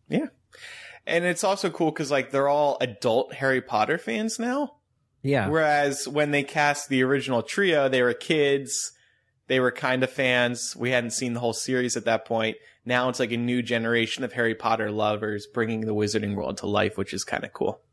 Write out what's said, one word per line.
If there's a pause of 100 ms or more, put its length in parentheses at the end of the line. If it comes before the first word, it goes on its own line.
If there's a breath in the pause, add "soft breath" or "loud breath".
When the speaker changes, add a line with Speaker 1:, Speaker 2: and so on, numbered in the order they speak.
Speaker 1:
Yeah. (800 loud breath)
And
it's
also
cool
'cause,
like,
they're
all
adult
Harry
Potter
fans
now. (480)
Speaker 2:
Yeah.
Speaker 1:
Whereas
when
they
cast
the
original
trio,
they
were
kids. (540 soft breath)
They
were
kinda
fans.
We
hadn't
seen
the
whole
series
at
that
point. (280 loud breath)
Now
it's,
like,
a
new
generation
of
Harry
Potter
lovers
bringing
the
wizarding
world
to
life,
which
is
kinda
cool. (120)